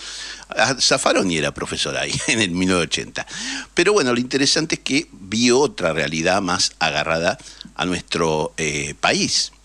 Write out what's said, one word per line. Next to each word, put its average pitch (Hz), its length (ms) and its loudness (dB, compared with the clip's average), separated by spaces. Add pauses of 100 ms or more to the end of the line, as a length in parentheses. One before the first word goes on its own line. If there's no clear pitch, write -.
(500)
a 123 240 2
Zaffaroni 117 640 2
era 71 160 -2
profesor - 420 -4
ahí 69 160 -4
<laughs> 69 140 -4
en 117 160 2
el 92 80 0
mil 92 180 2
novecientos - 560 0
ochenta. 254 480 -8
Pero 180 220 4
bueno, 139 180 4
lo 120 80 2
interesante 139 540 0
es - 80 -2
que 139 280 -2
vi 113 420 2
otra 113 420 2
realidad 80 480 0
más 90 380 0
agarrada 82 580 0 (360)
a 85 120 -2
nuestro, 82 720 -2
eh, 73 420 -4
país. 143 520 0 (120)